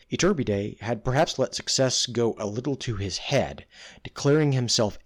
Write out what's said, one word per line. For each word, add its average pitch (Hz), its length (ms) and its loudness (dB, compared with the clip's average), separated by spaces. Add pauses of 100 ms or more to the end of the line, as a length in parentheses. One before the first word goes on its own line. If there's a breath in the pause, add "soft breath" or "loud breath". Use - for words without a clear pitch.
Iturbide 113 720 0
had 107 240 -4
perhaps 139 340 2
let 127 160 0
success - 520 0
go 117 320 0
a 107 80 -4
little 127 320 -4
to 120 180 -6
his 95 220 -4
head, 82 480 -2 (360 loud breath)
declaring 147 520 2
himself 120 520 2